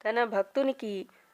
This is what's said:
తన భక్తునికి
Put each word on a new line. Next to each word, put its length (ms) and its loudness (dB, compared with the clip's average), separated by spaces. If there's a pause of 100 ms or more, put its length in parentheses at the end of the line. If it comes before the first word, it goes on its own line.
తన 180 2
భక్తునికి 840 -2 (260)